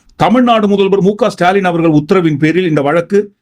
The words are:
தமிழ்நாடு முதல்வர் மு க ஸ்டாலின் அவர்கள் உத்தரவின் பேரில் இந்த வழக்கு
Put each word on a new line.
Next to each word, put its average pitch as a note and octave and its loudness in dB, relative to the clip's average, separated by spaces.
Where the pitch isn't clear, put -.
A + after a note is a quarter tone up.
தமிழ்நாடு A3 2
முதல்வர் G3 0
மு G3 0
க G#3+ -2
ஸ்டாலின் F#3 0
அவர்கள் E3+ 0
உத்தரவின் D#3 0
பேரில் D#3+ 0
இந்த D3+ 0
வழக்கு E3+ -2